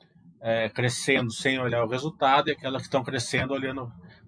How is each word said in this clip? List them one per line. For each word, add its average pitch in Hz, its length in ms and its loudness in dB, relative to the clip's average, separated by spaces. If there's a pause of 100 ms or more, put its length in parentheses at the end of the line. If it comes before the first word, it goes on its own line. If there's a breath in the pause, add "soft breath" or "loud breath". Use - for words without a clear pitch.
(420 soft breath)
é, 113 280 0
crescendo 123 640 0
sem 131 260 0
olhar 120 260 0
o 110 60 0
resultado 139 600 2
e - 20 -2
aquelas 131 320 -4
que - 60 -14
tão 131 140 2
crescendo 127 500 -2
olhando, 131 380 -4 (360 loud breath)